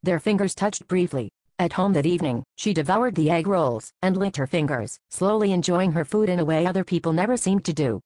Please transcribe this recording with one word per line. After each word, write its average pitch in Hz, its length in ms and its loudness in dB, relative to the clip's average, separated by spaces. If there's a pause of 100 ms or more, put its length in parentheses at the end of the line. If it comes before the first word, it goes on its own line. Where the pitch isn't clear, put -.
Their 185 160 0
fingers 202 360 0
touched - 340 -4
briefly. 160 440 -2 (260)
At 175 140 0
home 190 220 2
that 143 100 2
evening, 160 400 0 (100)
she 208 200 -2
devoured 190 400 0
the 156 160 2
egg 165 160 0
rolls, 147 560 -2
and 185 120 2
licked 196 220 -2
her 139 100 -2
fingers, 143 600 -2
slowly 202 440 0
enjoying 180 400 2
her 160 120 0
food 214 240 0
in 180 100 0
a 165 60 2
way 160 220 2
other 185 180 0
people 165 300 -2
never 214 240 0
seemed 190 260 0
to 170 80 -2
do. 131 340 -2